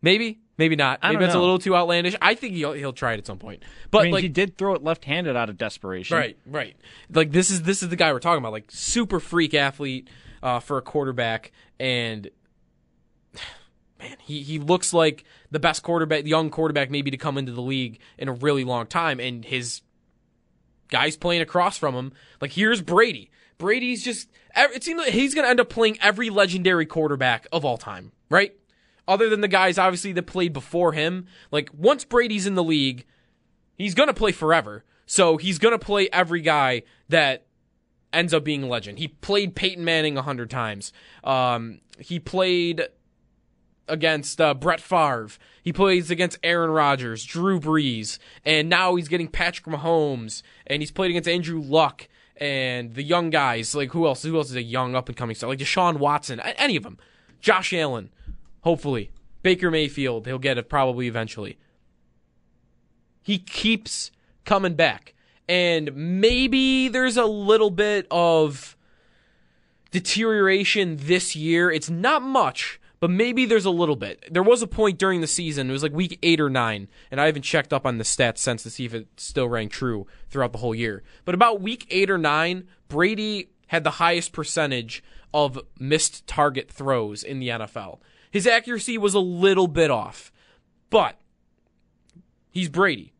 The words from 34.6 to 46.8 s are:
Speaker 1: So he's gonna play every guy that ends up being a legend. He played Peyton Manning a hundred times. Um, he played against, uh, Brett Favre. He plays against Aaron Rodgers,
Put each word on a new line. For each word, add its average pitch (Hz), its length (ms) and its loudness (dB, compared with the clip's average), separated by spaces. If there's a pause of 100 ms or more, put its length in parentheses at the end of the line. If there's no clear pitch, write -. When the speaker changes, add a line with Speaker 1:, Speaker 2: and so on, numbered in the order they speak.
Speaker 1:
So 165 320 4
he's 170 220 -4
gonna 226 200 4
play 202 320 0
every 170 300 2
guy 139 400 2 (280)
that 143 360 2 (680)
ends 165 220 0
up 156 100 2
being 143 200 -2
a 131 40 -6
legend. 104 300 -6
He 160 100 -8
played 196 480 -2
Peyton 185 300 -2
Manning 156 320 0
a 131 60 -4
hundred 123 260 -6
times. 110 420 -6 (320)
Um, 120 580 0 (180)
he - 200 -10
played 175 680 0 (1000)
against, 156 540 0
uh, 147 140 4
Brett 160 260 -2
Favre. 135 480 0 (320)
He 175 100 -4
plays 180 380 2
against 175 320 -2
Aaron 165 300 0
Rodgers, 131 520 0